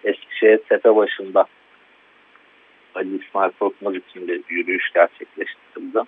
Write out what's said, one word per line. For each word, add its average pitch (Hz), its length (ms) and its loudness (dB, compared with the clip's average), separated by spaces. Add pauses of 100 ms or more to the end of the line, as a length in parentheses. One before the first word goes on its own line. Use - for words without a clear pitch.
Eskişehir 110 540 2
Tepebaşı'nda 101 880 2 (1500)
Ali 95 300 -6
İsmail 95 340 -2
Korkmaz 98 360 -2
için 90 340 -12
bir 87 200 -6
yürüyüş 87 460 -4
gerçekleştirildi. - 1120 -4